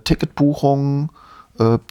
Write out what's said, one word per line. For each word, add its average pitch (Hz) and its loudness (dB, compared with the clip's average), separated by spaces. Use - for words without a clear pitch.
Ticketbuchungen. 143 -2
Äh, 113 2